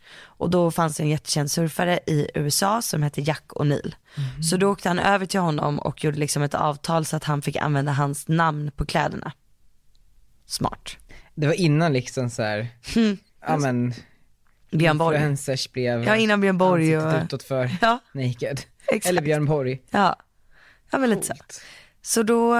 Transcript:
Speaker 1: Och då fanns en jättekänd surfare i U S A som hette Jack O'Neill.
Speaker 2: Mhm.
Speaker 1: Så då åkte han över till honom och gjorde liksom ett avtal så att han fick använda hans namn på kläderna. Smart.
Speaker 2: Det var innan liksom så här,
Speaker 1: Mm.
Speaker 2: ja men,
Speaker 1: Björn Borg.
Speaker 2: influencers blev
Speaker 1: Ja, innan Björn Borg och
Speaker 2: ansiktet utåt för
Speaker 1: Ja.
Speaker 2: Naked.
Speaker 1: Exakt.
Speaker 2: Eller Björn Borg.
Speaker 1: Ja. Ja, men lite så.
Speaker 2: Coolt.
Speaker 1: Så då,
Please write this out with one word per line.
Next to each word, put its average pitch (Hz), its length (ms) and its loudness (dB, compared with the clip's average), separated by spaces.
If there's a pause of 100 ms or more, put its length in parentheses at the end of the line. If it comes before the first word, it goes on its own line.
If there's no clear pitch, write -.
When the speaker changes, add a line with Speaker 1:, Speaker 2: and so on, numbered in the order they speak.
(220)
Speaker 1:
Och - 280 -4
då 175 220 4
fanns 165 280 -2
en 151 100 0
jättekänd 147 420 -2
surfare 175 560 0
i 147 280 0
U 147 120 0
S - 160 0
A 214 180 0
som 151 220 -2
hette 147 180 -4
Jack 147 260 -4
O'Neill. - 460 -2 (220)
Speaker 2:
Mhm. 139 280 -8
Speaker 1:
Så 165 140 0
då 196 140 4
åkte 190 180 -2
han 175 100 0
över 190 260 2
till 190 140 -2
honom 147 400 0
och - 240 -6
gjorde 147 140 0
liksom 147 260 -2
ett 143 100 -2
avtal 156 520 -2
så - 100 -4
att 156 80 -4
han 147 180 -2
fick 143 140 -6
använda 143 360 0
hans 143 360 -2
namn 156 480 0
på 147 100 -4
kläderna. - 460 -2 (1120)
Smart. - 520 -8 (380)
Speaker 2:
Det 151 120 0
var 165 60 2
innan 156 400 2
liksom 123 360 -4
så 117 140 -6
här, 107 240 -4 (280)
Speaker 1:
Mm. 214 220 4 (300)
Speaker 2:
ja 156 100 0
men, 123 360 0 (800)
Speaker 1:
Björn 156 260 2
Borg. 160 200 2
Speaker 2:
influencers 143 540 -2
blev 120 320 -2
Speaker 1:
Ja, 214 120 2
innan 214 260 2
Björn 190 160 2
Borg 165 400 4
och 156 60 0
Speaker 2:
ansiktet 160 220 0
utåt 139 180 -8
för 127 260 -2 (120)
Speaker 1:
Ja. 233 180 4 (120)
Speaker 2:
Naked. 127 480 -4 (280)
Speaker 1:
Exakt. 220 180 0
Speaker 2:
Eller 180 160 2
Björn 151 240 0
Borg. 135 440 0
Speaker 1:
Ja. 202 260 2 (760)
Ja, - 60 0
men 254 120 2
lite 190 180 2
så. - 60 -6
Speaker 2:
Coolt. - 280 -16 (400)
Speaker 1:
Så - 220 0
då, 233 360 4